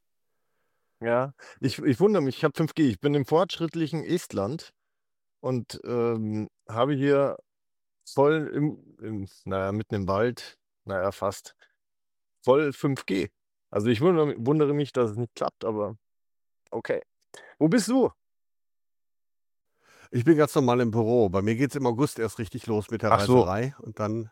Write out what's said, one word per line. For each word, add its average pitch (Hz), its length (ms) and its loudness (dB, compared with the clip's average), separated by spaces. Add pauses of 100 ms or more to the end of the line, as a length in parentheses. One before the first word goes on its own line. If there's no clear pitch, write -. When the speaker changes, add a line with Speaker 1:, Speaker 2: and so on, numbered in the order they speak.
(1040)
Speaker 1:
Ja, 123 300 0 (280)
ich, - 180 -2
ich 135 220 2
wundere 196 220 4
mich, 131 160 -2
ich - 60 -4
hab 151 120 0
fünf 160 180 -2
G. 156 140 2
Ich 101 120 -2
bin 143 140 0
im 143 100 2
fortschrittlichen 160 800 -2
Estland 113 680 -4 (680)
und, 127 440 -6
ähm, 113 640 -2 (200)
habe 127 260 0
hier 139 440 2 (680)
voll 147 480 2
im, 143 480 -4
im, 107 260 -10 (160)
naja, 95 280 -2
mitten 107 220 -6
im 98 140 -4
Wald, 110 500 -2 (260)
naja, 98 280 -2
fast, - 420 -6 (920)
voll 139 300 4
fünf 139 320 -4
G. 185 220 -4 (420)
Also 104 180 -2
ich 113 140 2
wundere, 156 340 2
wundere 143 380 0
mich, 147 180 -4
dass 120 200 0
es 104 40 -8
nicht 117 180 -6
klappt, - 300 -6
aber 107 320 -6 (720)
okay. 110 300 -4 (580)
Wo 151 100 4
bist 208 200 2
du? 247 220 2 (2000)
Speaker 2:
Ich 123 120 -2
bin 160 120 8
ganz 147 180 2
normal 123 260 4
im 117 100 2
Büro. 113 380 4
Bei 95 120 0
mir 107 140 0
geht's 135 220 -2
im 135 100 -2
August 123 320 -2
erst 113 200 -4
richtig - 280 -10
los 107 240 -2
mit 110 120 -6
der 107 100 2
Speaker 1:
Ach 107 80 4
so. 120 220 6
Speaker 2:
Reiserei. 107 360 -2
Und - 220 -12
dann 110 320 -4